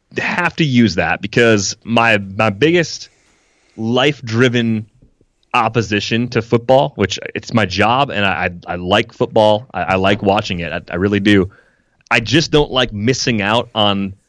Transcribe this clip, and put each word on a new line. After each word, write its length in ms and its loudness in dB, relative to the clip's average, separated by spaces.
have 400 -4
to 80 2
use 300 2
that 260 -2
because 640 2
my, 320 2
my 320 -2
biggest 580 -2
life-driven 1120 0
opposition 760 -2
to 120 -2
football, 540 2
which 220 -2
it's 200 -8
my 120 2
job, 460 0
and 140 -2
I, 200 -2
I, 60 -8
I 20 -6
like 380 0
football. 600 0
I, 100 -6
I 120 0
like 260 0
watching 380 0
it. 140 -8
I, 80 -8
I 40 -8
really 260 0
do. 300 4
I 80 2
just 320 0
don't 200 2
like 200 -2
missing 500 -2
out 320 0
on 420 0